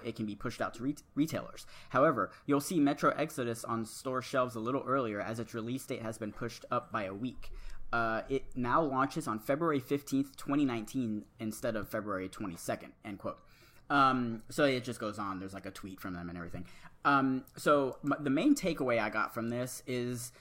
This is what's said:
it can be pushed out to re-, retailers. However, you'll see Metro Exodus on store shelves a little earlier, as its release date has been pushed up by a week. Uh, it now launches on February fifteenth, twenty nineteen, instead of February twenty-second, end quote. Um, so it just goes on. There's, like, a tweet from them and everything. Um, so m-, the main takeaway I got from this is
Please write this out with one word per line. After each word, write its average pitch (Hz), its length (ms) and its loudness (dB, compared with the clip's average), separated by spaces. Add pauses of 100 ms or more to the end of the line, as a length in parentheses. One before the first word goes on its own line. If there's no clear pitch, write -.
it 117 120 -4
can 110 100 -2
be 104 100 -6
pushed - 240 -6
out 98 140 -2
to 113 80 -10
re-, 143 140 -2 (180)
retailers. 139 500 -2 (240)
However, 123 440 4 (120)
you'll 143 160 4
see 170 200 0
Metro 143 360 4
Exodus 120 480 -4
on 113 220 -2
store 127 340 -4
shelves 123 360 0
a 113 40 -4
little 123 260 0
earlier, 117 360 0
as 113 180 -4
its - 140 -8
release 120 320 -4
date 113 160 -6
has 113 160 -6
been 104 140 -6
pushed - 380 -8
up 123 220 0
by 110 120 -2
a 95 100 -4
week. 117 360 -6 (420)
Uh, 113 360 2
it 135 160 0 (120)
now 127 260 4
launches 139 460 0
on 110 100 -2
February 147 400 2
fifteenth, 139 580 0
twenty 143 280 2
nineteen, 113 600 -2 (140)
instead 110 380 -2
of 98 120 -2
February 101 400 -2
twenty-second, 92 640 -6 (120)
end 101 160 -8
quote. - 180 -6 (500)
Um, 127 640 4
so 156 140 4
it 131 180 4
just 123 160 -6
goes 104 180 -4
on. 98 220 -4
There's, 95 160 -8
like, 95 120 -10
a 95 40 -6
tweet 95 300 -12
from 92 140 -6
them 87 140 -6
and 87 80 -8
everything. 87 300 -6 (380)
Um, 135 400 4 (120)
so 143 460 4
m-, 139 160 2
the 143 120 0
main 226 260 6
takeaway 139 420 2
I 107 120 2
got 107 220 0
from 117 180 -2
this 123 360 -4
is 123 540 -4